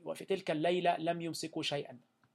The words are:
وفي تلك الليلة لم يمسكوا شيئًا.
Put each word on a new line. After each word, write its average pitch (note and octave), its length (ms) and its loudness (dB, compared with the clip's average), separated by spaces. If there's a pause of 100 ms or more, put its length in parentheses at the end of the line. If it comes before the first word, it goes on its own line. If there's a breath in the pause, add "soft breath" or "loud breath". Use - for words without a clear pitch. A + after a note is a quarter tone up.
وفي D#3+ 220 -6
تلك F#3 260 0
الليلة F3 460 4
لم E3+ 240 0
يمسكوا D#3+ 420 -4
شيئًا. C#3+ 360 -4 (360)